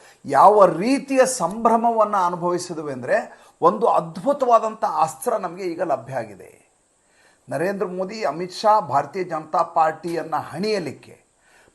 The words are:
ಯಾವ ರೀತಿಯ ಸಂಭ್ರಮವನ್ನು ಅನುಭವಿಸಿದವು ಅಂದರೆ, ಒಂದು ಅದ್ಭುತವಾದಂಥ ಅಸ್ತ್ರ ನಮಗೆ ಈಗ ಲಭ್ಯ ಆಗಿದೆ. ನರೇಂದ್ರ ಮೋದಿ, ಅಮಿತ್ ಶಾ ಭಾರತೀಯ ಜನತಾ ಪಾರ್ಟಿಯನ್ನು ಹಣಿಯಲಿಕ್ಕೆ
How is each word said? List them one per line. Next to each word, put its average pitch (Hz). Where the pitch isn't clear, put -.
ಯಾವ 180
ರೀತಿಯ 254
ಸಂಭ್ರಮವನ್ನು 220
ಅನುಭವಿಸಿದವು 175
ಅಂದರೆ, 139
ಒಂದು 202
ಅದ್ಭುತವಾದಂಥ 214
ಅಸ್ತ್ರ 220
ನಮಗೆ 185
ಈಗ 170
ಲಭ್ಯ 135
ಆಗಿದೆ. 104
ನರೇಂದ್ರ 175
ಮೋದಿ, 190
ಅಮಿತ್ 175
ಶಾ 214
ಭಾರತೀಯ 147
ಜನತಾ 165
ಪಾರ್ಟಿಯನ್ನು 160
ಹಣಿಯಲಿಕ್ಕೆ 175